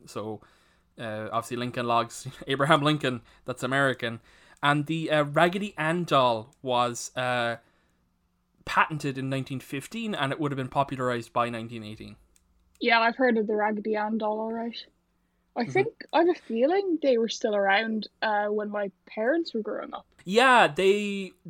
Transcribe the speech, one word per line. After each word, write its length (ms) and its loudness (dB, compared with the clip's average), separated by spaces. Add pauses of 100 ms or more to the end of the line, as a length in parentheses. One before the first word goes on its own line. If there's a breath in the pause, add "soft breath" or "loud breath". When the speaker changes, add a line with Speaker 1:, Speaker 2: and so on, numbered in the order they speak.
Speaker 1:
so, 360 -8 (580 soft breath)
uh, 320 -8
obviously 260 -4
Lincoln 300 -4
Logs, 400 0 (100)
<laughs> 100 -14
Abraham 340 4
Lincoln, 400 0 (240 soft breath)
that's 180 -8
American. 560 0 (420 soft breath)
And 240 2
the, 260 -4
uh, 120 4
Raggedy 540 0
Ann 260 0
doll 580 2
was, 560 0
uh, 400 -2 (1080)
patented 520 0
in 120 -6
nineteen 300 -6
fifteen, 560 -8
and 160 -2
it 80 -4
would 120 -2
have 60 -4
been 120 -4
popularized 640 -2
by 160 0
nineteen 340 -10
eighteen. 320 -16 (640)
Speaker 2:
Yeah, 180 4
I've 160 2
heard 220 2
of 100 0
the 80 -2
Raggedy 400 -2
Ann 220 -2
doll, 220 -2
all 120 -6
right. 240 -6 (800)
I 80 -2
Speaker 1:
Mm-hmm. 80 -6
Speaker 2:
think, 160 2 (240)
I 80 4
have 100 6
a 40 4
feeling 680 0
they 160 4
were 120 0
still 260 -2
around, 540 2 (120)
uh, 260 0
when 220 -2
my 220 -4 (140)
parents 480 -2
were 80 -2
growing 320 -8
up. 120 -12 (200)
Speaker 1:
Yeah, 420 8
they, 640 2 (180)